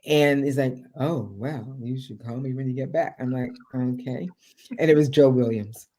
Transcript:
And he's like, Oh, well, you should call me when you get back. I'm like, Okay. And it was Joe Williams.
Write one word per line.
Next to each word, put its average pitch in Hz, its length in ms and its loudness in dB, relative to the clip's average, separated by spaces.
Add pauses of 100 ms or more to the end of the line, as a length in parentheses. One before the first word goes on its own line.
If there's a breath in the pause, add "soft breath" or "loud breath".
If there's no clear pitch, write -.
And 143 380 4
he's 139 140 0
like, 131 180 0 (220)
Oh, 131 340 -2
well, 123 480 -10
you 123 200 -8
should 131 240 -18
call 117 120 -10
me 131 180 -8
when 131 140 -6
you 127 60 -4
get 131 180 -6
back. 160 280 -4
I'm 127 100 -4
like, 127 200 -4 (240)
Okay. 127 540 -4 (500 loud breath)
And 160 120 2
it 156 60 10
was 151 120 4
Joe 139 200 6
Williams. 113 600 0 (100)